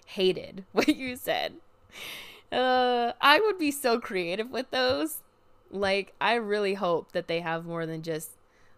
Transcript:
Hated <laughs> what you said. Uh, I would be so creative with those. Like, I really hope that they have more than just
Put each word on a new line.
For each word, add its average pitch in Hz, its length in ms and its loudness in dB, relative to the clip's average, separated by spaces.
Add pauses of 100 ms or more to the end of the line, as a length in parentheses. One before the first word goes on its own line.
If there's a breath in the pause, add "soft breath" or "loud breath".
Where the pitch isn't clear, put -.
Hated 190 640 0
<laughs> - 40 -20
what 233 160 2
you 262 300 -2
said. - 380 -2 (1000 loud breath)
Uh, 247 640 2
I 294 220 6
would 415 160 2
be 302 140 0
so 240 280 0
creative 190 500 -4
with 254 220 -8
those. 262 460 0 (540)
Like, 196 500 0
I 214 140 4
really 208 400 0
hope 175 360 0
that 175 160 -4
they 170 140 -2
have 165 240 -4
more 170 200 -4
than 160 160 -6
just 160 280 -6 (480 soft breath)